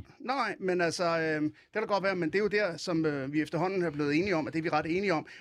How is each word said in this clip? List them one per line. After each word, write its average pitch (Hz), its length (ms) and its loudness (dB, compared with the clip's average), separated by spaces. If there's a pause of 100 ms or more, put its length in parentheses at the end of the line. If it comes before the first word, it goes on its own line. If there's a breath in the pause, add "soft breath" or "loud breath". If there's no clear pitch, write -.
(200)
Nej, 254 160 -4
nej, 226 240 -2
men 185 220 0
altså, 170 220 0 (160)
øhm, 156 300 0
det - 240 -14
kan 214 80 0
da 220 60 -4
godt 196 160 2
være, 190 120 2
men 170 140 0
det 165 60 -4
er 196 80 4
jo 208 40 2
der, 196 300 0
som, 165 280 0
øh, 143 280 -2
vi 151 80 2
efterhånden 175 420 0
er 165 60 0
blevet 147 260 0
enige 180 200 2
om, 156 120 0
at 131 60 -8
det 160 60 0
er 160 40 -4
vi 170 60 0
ret 156 280 0
enige 196 160 2
om, 151 140 -2 (140 loud breath)